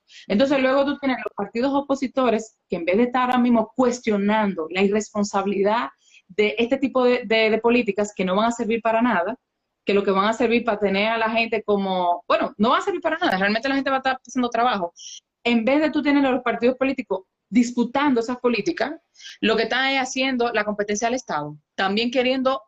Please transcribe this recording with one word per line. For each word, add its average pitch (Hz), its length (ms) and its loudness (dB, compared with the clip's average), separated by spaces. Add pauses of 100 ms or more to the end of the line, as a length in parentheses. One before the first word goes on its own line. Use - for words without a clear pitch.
(280)
Entonces, 269 320 2
luego 262 240 2
tú 285 160 -2
tienes 254 240 -2
los - 100 -10
partidos 233 400 -2
opositores 262 840 -2 (100)
que - 80 -6
en 247 80 -6
vez 185 140 0
de 240 60 4
estar 247 180 0
ahora 247 160 0
mismo 240 360 2
cuestionando 208 960 0
la 185 120 -2
irresponsabilidad 202 1080 0 (400)
de 208 300 0
este 240 200 0
tipo 262 280 0
de, 247 180 2
de, 220 260 2
de 220 100 2
políticas 220 540 0
que - 120 -2
no 185 100 0
van 214 120 2
a 233 40 0
servir 226 300 -2
para 226 200 2
nada, 220 360 0 (480)
que 202 80 0
lo 196 100 2
que 202 80 0
van 190 160 2
a 226 60 2
servir 226 320 0
para 208 140 -2
tener 202 280 0
a 226 100 0
la 226 120 0
gente 226 340 -2
como, 185 640 0
bueno, 294 300 0
no 220 140 2
va 339 80 2
a - 20 -6
servir 370 180 -4
para 320 180 -2
nada, 330 200 0
realmente 214 320 0
la 269 60 0
gente 277 140 -2
va 269 60 0
a 262 40 0
estar 262 220 -2
pasando 247 280 -4
trabajo. 226 440 0 (520)
En 233 180 2
vez 277 180 2
de 302 100 0
tú 302 100 -2
tener 285 240 2
a 262 60 2
los 254 120 -2
partidos 240 320 0
políticos 247 460 -4 (280)
disputando 240 720 2
esas 247 180 -4
políticas, 226 560 -2 (460)
lo 214 160 2
que 226 80 2
están 254 280 0
es 269 80 0
haciendo 254 540 -2
la 214 100 0
competencia 208 440 -2
al 233 60 0
Estado, 151 420 -6 (200)
también 208 340 0
queriendo 262 580 0